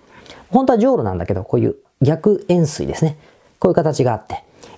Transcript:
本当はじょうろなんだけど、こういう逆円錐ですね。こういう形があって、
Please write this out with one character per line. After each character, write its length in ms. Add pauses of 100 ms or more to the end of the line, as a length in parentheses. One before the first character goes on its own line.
(500)
本 160
当 80
は 40
じ 80
ょ 80
う 40
ろ 40
な 100
ん 60
だ 80
け 80
ど、 80
こ 140
う 40
い 60
う 100 (240)
逆 480
円 180
錐 200
で 80
す 100
ね。 140 (400)
こ 100
う 20
い 20
う 20
形 300
が 80
あ 40
っ 100
て、 180 (340)